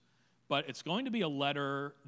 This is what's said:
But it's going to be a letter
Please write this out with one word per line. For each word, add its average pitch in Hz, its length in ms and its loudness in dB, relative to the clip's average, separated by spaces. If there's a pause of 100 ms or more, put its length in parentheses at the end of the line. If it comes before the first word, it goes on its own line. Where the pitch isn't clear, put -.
(480)
But 143 200 2
it's - 140 -10
going 208 240 -2
to 247 40 -2
be 220 120 2
a 160 60 2
letter 143 640 0 (140)